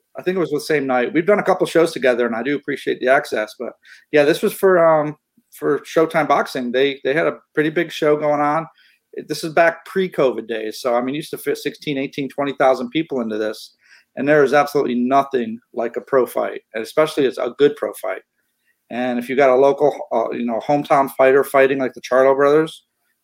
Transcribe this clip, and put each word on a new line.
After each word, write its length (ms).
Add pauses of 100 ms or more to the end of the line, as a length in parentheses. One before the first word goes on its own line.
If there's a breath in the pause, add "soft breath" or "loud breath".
(180)
I 40
think 160
it 20
was 120
the 100
same 260
night. 260
We've 120
done 140
a 40
couple 240
shows 240
together, 340
and 100
I 80
do 120
appreciate 460
the 80
access. 500
But 140 (380 loud breath)
yeah, 120
this 180
was 120
for, 300
um, 340 (340)
for 280
Showtime 500
Boxing. 420
They, 320
they 100
had 140
a 120 (140)
pretty 180
big 200
show 240
going 260
on. 260 (600 soft breath)
This 160
is 100
back 320
pre-covid 600
days. 320
So, 160
I 60
mean, 120
you 60
used 120
to 60
fit 200
sixteen, 400
eighteen, 320
twenty 240
thousand 380
people 280
into 180
this. 380 (400 soft breath)
And 120
there 160
is 100
absolutely 420
nothing 640 (140)
like 240
a 40
pro 240
fight, 360 (120)
and 100
especially 420
it's 120
a 200
good 180
pro 180
fight. 280 (680)
And 300
if 80
you 80
got 140
a 60
local, 440 (140)
uh, 180
you 140
know, 140
hometown 580
fighter 260
fighting 340
like 160
the 80
Charlo 340
brothers, 500 (380)